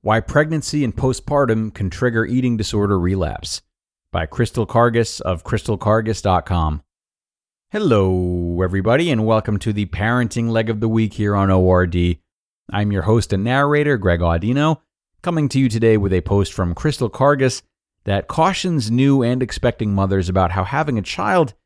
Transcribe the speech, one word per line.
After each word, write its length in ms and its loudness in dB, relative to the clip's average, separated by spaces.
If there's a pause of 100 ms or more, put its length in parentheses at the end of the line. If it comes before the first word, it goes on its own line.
Why 180 2
Pregnancy 640 -2
and 100 -4
Postpartum 760 0
Can 160 -4
Trigger 380 0
Eating 320 0
Disorder 420 0
Relapse, 640 -4 (500)
by 140 -2
Crystal 400 -2
Kargas 560 2
of 200 -4
crystal 360 -4
kargas 420 0
dot 240 0
com. 380 -2 (880)
Hello, 880 0
everybody, 500 0
and 140 0
welcome 360 0
to 120 -4
the 140 -2
parenting 640 -2
leg 180 0
of 120 -4
the 100 0
week 240 0
here 200 0
on 160 2
O 200 4
R 160 4
D. 340 0 (500)
I'm 220 -2
your 120 -2
host 280 2
and 100 -2
narrator, 540 0
Greg 240 0
Audino, 600 0 (400)
coming 260 -2
to 100 0
you 120 2
today 260 4
with 160 0
a 80 2
post 320 0
from 220 -2
Crystal 340 -4
Kargas 540 0 (420)
that 240 -2
cautions 640 -2
new 320 4
and 200 0
expecting 520 -2
mothers 340 0
about 220 2
how 140 -2
having 340 -2
a 40 -4
child 520 0 (120)